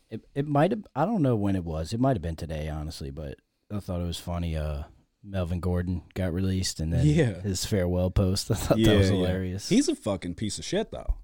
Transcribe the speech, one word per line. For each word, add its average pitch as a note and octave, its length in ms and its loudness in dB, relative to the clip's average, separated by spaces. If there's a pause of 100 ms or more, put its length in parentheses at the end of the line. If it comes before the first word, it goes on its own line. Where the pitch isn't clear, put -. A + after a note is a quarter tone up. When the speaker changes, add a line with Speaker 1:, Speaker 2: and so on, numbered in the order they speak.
(100)
Speaker 1:
It, A2 140 -12 (100)
it C#3+ 140 -2
might D3+ 240 4
have, A3 120 -6 (120)
I C#3+ 80 2
don't G#3 180 0
know B2+ 140 4
when G2+ 180 2
it F#2 100 0
was. D#2+ 280 -4
It A#2 80 -2
might C3 160 2
have E2 60 -4
been E2 140 -4
today, D#2 320 -6
honestly, D2+ 440 -6
but C#2+ 240 -10 (360)
I G#2 60 -4
thought F2+ 220 -4
it F2 60 -2
was E2 120 -4
funny. E2+ 380 -4
Uh, D2+ 260 -2 (400)
Melvin F#2 380 -2
Gordon F2+ 420 0 (120)
got F#2 180 -2
released, F#2+ 480 0
and D#2+ 120 0
then B2 120 4
Speaker 2:
Yeah. C#3+ 360 4
Speaker 1:
his F#2+ 260 -2
farewell F2+ 440 2
post. F#2+ 400 2
<laughs> - 20 2
I - 20 2
thought - 240 0
Speaker 2:
Yeah, A2 140 8
Speaker 1:
that G#2 60 6
was F#2+ 120 6
Speaker 2:
yeah. F#2+ 60 4
Speaker 1:
hilarious. F#2 520 -2
Speaker 2:
He's B3 200 4
a D#4 60 0
fucking F#2 420 -4
piece G#2 220 -4
of - 60 -10
shit, - 260 -2
though. - 340 -4